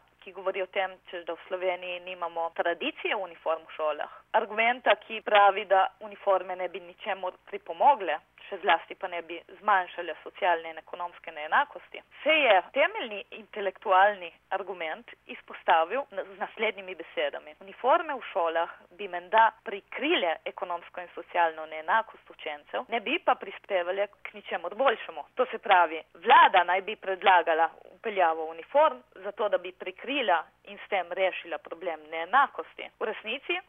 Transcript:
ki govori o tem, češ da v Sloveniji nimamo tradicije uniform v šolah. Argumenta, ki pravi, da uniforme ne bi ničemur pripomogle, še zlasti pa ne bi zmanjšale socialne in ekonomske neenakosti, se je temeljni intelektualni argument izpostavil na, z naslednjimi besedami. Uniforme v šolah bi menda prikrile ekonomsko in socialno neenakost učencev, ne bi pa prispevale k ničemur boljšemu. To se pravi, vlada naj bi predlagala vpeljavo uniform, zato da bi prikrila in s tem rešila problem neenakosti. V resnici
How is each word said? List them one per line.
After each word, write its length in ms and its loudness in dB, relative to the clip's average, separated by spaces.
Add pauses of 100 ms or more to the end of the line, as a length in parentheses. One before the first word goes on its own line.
(200)
ki 160 -20
govori 260 -4
o 60 -4
tem, 240 -4 (180)
češ 160 -12
da 80 -8
v 140 -14
Sloveniji 520 -6
nimamo 560 -8
tradicije 600 -4
uniform 480 -6
v 120 -18
šolah. 420 -4 (140)
Argumenta, 640 2
ki 260 -6
pravi, 440 4
da 220 4 (120)
uniforme 560 -2
ne 120 -6
bi 120 -12
ničemur 640 -8
pripomogle, 720 2 (320)
še 140 -10
zlasti 320 0
pa 120 -10
ne 140 -8
bi 160 -14 (220)
zmanjšale 640 0
socialne 480 -2
in 100 -18
ekonomske 500 -12
neenakosti, 680 -4 (220)
se 100 2
je 220 4 (180)
temeljni 500 -2 (140)
intelektualni 920 0 (180)
argument 640 -8 (160)
izpostavil 760 0 (100)
na, 120 -6
z 160 -16
naslednjimi 560 -6
besedami. 640 -8
Uniforme 560 0
v 140 -14
šolah 400 0 (260)
bi 100 -10
menda 440 4 (120)
prikrile 720 -2 (100)
ekonomsko 560 -8
in 120 -16
socialno 520 -2
neenakost 640 -4
učencev, 600 -10
ne 100 -2
bi 200 -2
pa 160 2
prispevale 720 -4 (140)
k 120 -16
ničemur 420 -8
boljšemu. 500 -2 (100)
To 160 0
se 80 -8
pravi, 420 4 (120)
vlada 500 8
naj 180 0
bi 140 -8
predlagala 760 4 (300)
vpeljavo 500 0
uniform, 480 2 (260)
zato 260 -4
da 80 2
bi 140 -12
prikrila 680 -2 (240)
in 220 -18
s 40 -20
tem 220 -4
rešila 460 -2
problem 420 -10 (100)
neenakosti. 800 -2 (100)
V 60 -6
resnici 640 -6